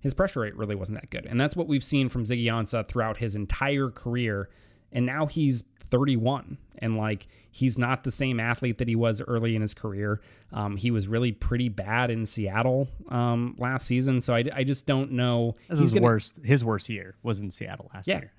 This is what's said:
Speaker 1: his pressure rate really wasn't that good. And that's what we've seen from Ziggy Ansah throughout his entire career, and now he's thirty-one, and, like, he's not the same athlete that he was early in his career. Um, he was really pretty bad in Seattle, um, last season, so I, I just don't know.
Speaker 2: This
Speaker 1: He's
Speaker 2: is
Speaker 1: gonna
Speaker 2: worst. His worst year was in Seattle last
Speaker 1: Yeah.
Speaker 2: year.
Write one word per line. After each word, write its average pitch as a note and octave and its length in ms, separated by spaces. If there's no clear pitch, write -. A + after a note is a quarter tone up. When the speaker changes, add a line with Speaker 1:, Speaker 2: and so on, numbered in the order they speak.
Speaker 1:
his C3+ 120
pressure - 280
rate G#2+ 140
really G#2 200
wasn't G2 240
that - 100
good. - 160
And A#2+ 140
that's C#3+ 160
what E3+ 120
we've C#3 160
seen C3+ 260
from A#2+ 160
Ziggy A#2 200
Ansah A2+ 420
throughout A2 300
his A2 180
entire C3+ 540
career, A2+ 600
and B2 140
now C#3+ 200
he's C#3 380
thirty-one, C3 800
and, A2+ 200
like, G#2+ 300
he's C3 280
not B2 240
the C3+ 80
same B2+ 280
athlete A#2+ 380
that B2 100
he A#2 80
was A2+ 260
early A#2 340
in A2 60
his G#2+ 120
career. G#2 480
Um, G2+ 260
he A#2 140
was G#2 160
really A#2 240
pretty B2 360
bad A2 440
in A2+ 160
Seattle, A#2+ 600
um, A#2+ 480
last B2+ 300
season, B2+ 340
so B2 140
I, A#2+ 180
I C3+ 100
just C3+ 220
don't C3+ 280
know. A#2+ 420
Speaker 2:
This D#3 120
Speaker 1:
He's C3+ 80
Speaker 2:
is A2+ 60
Speaker 1:
gonna A#2+ 120
Speaker 2:
worst. A2+ 380
His B2+ 200
worst A2 260
year F#2+ 340
was A2 160
in G2+ 100
Seattle G2 420
last F#2+ 160
Speaker 1:
Yeah. F3+ 120
Speaker 2:
year. - 200